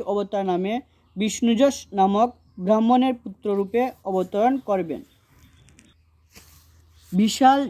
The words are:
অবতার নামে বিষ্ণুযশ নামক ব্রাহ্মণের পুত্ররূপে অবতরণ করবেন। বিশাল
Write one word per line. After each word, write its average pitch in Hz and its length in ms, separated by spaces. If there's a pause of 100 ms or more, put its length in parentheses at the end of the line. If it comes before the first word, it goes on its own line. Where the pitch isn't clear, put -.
অবতার 202 460
নামে 185 280 (420)
বিষ্ণুযশ 233 600 (160)
নামক 202 360 (300)
ব্রাহ্মণের 226 560
পুত্ররূপে 202 680 (220)
অবতরণ 196 540
করবেন। 175 440 (2000)
বিশাল 254 460 (120)